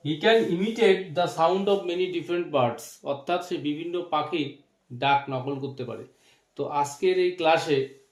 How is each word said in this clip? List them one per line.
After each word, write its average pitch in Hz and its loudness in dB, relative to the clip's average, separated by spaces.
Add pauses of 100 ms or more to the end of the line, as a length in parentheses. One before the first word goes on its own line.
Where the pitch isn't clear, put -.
He 151 -2 (100)
can 226 8 (160)
imitate 196 4 (180)
the 175 2 (100)
sound 180 4
of 196 2 (120)
many 180 0 (100)
different 170 -4 (100)
birds, 120 2 (280)
অর্থাৎ 175 -2
সে 175 -6 (120)
বিভিন্ন 165 -6 (180)
পাখির 151 -2 (540)
ডাক 139 2 (120)
নকল 131 -4 (100)
করতে 127 -10
পারে। - -12 (520)
তো 143 -6 (180)
আজকের 185 0
এই 180 0
ক্লাসে 160 4 (340)